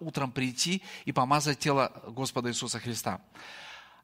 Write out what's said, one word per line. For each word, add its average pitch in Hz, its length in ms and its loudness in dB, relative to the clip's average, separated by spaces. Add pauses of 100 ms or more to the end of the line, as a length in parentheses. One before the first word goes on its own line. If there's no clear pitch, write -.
утром 143 320 -2
прийти 139 500 0 (240)
и 143 60 0
помазать 139 460 4
тело 139 320 4 (180)
Господа 123 420 -2
Иисуса 117 280 -2
Христа. 110 440 -4 (800)